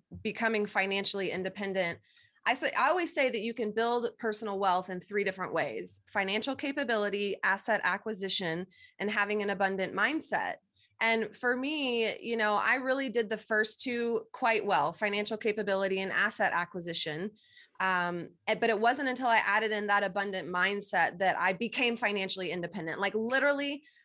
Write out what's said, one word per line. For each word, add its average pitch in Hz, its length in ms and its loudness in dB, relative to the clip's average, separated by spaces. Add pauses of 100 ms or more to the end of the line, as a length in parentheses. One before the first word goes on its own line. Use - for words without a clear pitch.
(240)
becoming 220 420 0
financially 196 640 0
independent, 185 680 -2 (460)
I 233 80 4
say, 277 180 -2
I 247 180 2
always 339 240 0
say 269 160 2
that 214 120 -2
you 226 120 -2
can 220 180 -2
build 233 360 2 (100)
personal 220 420 -4
wealth 185 300 2
in 180 120 -6
three 202 240 0
different 185 280 -4
ways: 123 480 -4 (100)
financial 208 440 -2
capability, 214 880 -2
asset 196 400 2
acquisition, 185 840 -2 (320)
and 208 140 -2
having 208 320 0
an 202 60 -2
abundant 190 440 0
mindset. 202 600 0 (460)
And 226 340 2
for 247 200 0
me, 254 680 -2
you 233 160 -2
know, 214 180 2
I 226 200 2
really 262 340 0
did 220 200 0
the 214 80 -2
first 214 440 0
two 233 500 -2
quite 226 340 2
well, 170 280 2
financial 208 440 -2
capability 196 640 0
and 190 120 -4
asset 202 420 2
acquisition. 170 800 -4 (500)
Um, 175 480 0 (180)
eh, - 80 2
but 240 140 2
it 214 100 4
wasn't 262 280 2
until 254 200 -2
I 226 100 6
added 214 340 2
in 208 160 -2
that 202 160 4
abundant 190 460 -2
mindset 180 680 0
that 185 180 4
I 185 160 2
became 233 420 0
financially 190 560 -2
independent. 170 480 -4
Like, 196 160 0
literally, 277 680 0 (220)